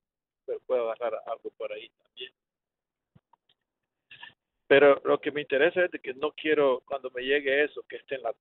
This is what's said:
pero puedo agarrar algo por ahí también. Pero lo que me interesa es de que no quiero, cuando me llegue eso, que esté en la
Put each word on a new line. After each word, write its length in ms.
pero 200
puedo 240
agarrar 380
algo 300
por 160
ahí 160
también. 300
Pero 400
lo 140
que 120
me 100
interesa 440
es 60
de 80
que 160
no 160
quiero, 560
cuando 240
me 100
llegue 440
eso, 220
que 100
esté 180
en 80
la 180